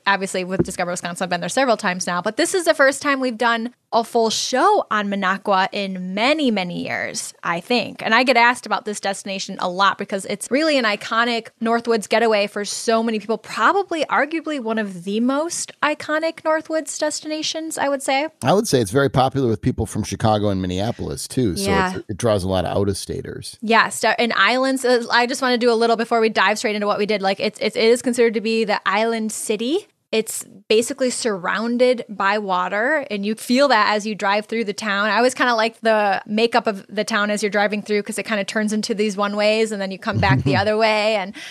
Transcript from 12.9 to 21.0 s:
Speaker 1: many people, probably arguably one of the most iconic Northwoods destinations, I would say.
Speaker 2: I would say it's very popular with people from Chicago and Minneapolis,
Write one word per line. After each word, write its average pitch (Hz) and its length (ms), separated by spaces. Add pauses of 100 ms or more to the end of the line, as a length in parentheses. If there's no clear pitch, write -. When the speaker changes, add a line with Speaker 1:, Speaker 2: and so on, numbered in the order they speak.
Speaker 1:
many 226 180
people, 214 200
probably 320 680
arguably 294 560
one 220 160
of 190 280
the 202 160
most 285 500 (100)
iconic 311 640
Northwoods 320 560
destinations, 311 800
I 285 100
would 277 140
say. 277 240 (160)
Speaker 2:
I 143 100
would 208 140
say 131 120
it's 95 120
very 139 180
popular 131 380
with 110 120
people 113 280
from 107 160
Chicago 104 460
and 95 120
Minneapolis, 92 680